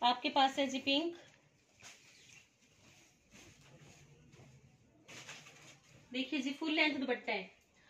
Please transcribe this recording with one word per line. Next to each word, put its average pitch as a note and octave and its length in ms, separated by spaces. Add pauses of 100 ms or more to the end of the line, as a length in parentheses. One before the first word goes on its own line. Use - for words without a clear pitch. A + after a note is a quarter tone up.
आपके B3 280
पास C4+ 300
है C#4 80
जी C4 120
pink, D4 360 (4000)
देखिए C4 280
जी C4+ 120
full D#4+ 180
length D4+ 260
दुपट्टा B3 340
है, F#3+ 180 (400)